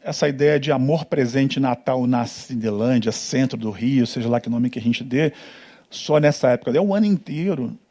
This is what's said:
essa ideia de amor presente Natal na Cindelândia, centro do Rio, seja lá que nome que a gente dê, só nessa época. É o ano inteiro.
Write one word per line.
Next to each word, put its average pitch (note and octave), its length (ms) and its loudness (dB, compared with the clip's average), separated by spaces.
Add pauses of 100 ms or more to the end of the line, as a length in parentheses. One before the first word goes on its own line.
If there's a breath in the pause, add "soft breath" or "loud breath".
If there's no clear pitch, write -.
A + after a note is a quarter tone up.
essa D3+ 280 -2
ideia C#3+ 280 4
de C#3 140 0
amor C#3 320 2
presente C3+ 560 0
Natal B2+ 480 0
na A#2+ 180 2
Cindelândia, A2+ 840 -2
centro B2 460 -2
do A2+ 120 -6
Rio, A#2+ 380 0
seja A#2 220 -4
lá A#2+ 100 2
que A#2 100 -10
nome A#2+ 200 0
que B2 100 -8
a - 20 -10
gente A#2 220 0
dê, C#3+ 300 0 (560 loud breath)
só - 280 -2
nessa D3 340 4
época. A#2+ 200 -2
É C#3 80 2
o G3 160 0
ano G#3+ 120 2
inteiro. D#3 720 -2 (140)